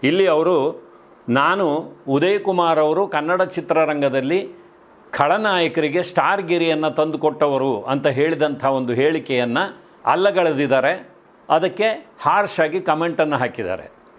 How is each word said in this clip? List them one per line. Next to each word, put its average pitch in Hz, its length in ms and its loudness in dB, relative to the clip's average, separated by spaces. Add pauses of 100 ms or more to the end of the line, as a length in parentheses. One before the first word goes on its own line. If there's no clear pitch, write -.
ಇಲ್ಲಿ 175 240 2
ಅವರು, 160 580 2 (440)
"ನಾನು 151 640 0 (160)
ಉದಯ್ 175 320 2
ಕುಮಾರ್ 175 380 2
ಅವರು 156 280 2
ಕನ್ನಡ 170 360 0
ಚಿತ್ರರಂಗದಲ್ಲಿ 156 1040 0 (640)
ಖಳನಾಯಕರಿಗೆ 170 920 0
ಸ್ಟಾರ್ 175 400 0
ಗಿರಿಯನ್ನು 165 480 0
ತಂದುಕೊಟ್ಟವರು" 147 920 0
ಅಂತ 131 240 -2
ಹೇಳಿದಂಥ 147 580 0
ಒಂದು 131 280 0
ಹೇಳಿಕೆಯನ್ನು 139 840 -2 (300)
ಅಲ್ಲಗಳೆದಿದ್ದಾರೆ. 156 1000 0 (420)
ಅದಕ್ಕೆ 185 560 0 (140)
ಹಾರ್ಷ್ 185 400 0
ಆಗಿ 160 200 0
ಕಾಮೆಂಟನ್ನು 160 560 0
ಹಾಕಿದ್ದಾರೆ. 113 540 -6 (280)